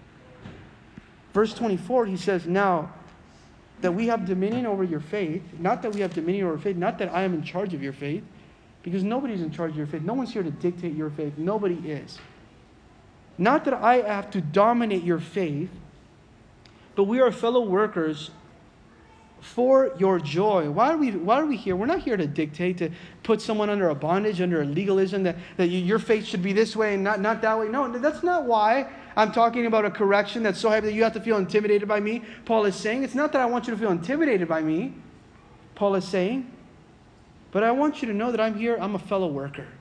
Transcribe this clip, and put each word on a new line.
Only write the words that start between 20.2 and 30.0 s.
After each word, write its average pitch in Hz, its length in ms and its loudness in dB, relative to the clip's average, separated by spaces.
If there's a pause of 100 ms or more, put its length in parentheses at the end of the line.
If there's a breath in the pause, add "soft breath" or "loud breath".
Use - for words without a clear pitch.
joy." 160 500 0
Why 220 220 4
are 330 40 0
we, 277 140 2
why 196 300 2
are 311 60 0
we 277 100 0
here? 185 180 -2
We're 196 120 -2
not 339 140 0
here 233 160 -2
to 160 120 0
dictate, 165 500 -2
to 165 120 -2 (340 loud breath)
put 214 160 2
someone 214 300 -2
under 196 180 2
a 151 60 0
bondage, 175 460 0
under 165 220 0
a - 20 0
legalism 190 600 0
that, 170 120 0 (200 loud breath)
that 180 120 2
you, 185 120 0
your 190 180 2
faith 214 280 0
should 185 160 -4
be 196 100 0
this 220 240 2
way 214 180 0
and 196 80 0
not, 202 180 0
not 220 220 0
that 220 160 2
way. 214 100 -2
No, 254 200 -2
that's 247 340 -2
not 349 220 0
why 233 420 4 (300 loud breath)
I'm 214 160 4
talking 233 340 4
about 220 180 4
a 208 60 0
correction 202 540 2